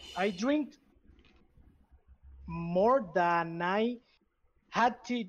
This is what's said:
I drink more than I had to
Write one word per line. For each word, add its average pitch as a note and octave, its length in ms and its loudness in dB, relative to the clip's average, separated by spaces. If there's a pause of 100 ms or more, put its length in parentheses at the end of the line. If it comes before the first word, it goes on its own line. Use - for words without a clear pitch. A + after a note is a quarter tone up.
(160)
I G3 140 0
drink A#3+ 440 -2 (1700)
more F3+ 680 2
than E3+ 480 2
I A3 340 0 (760)
had A#3+ 360 0
to A#3+ 220 -2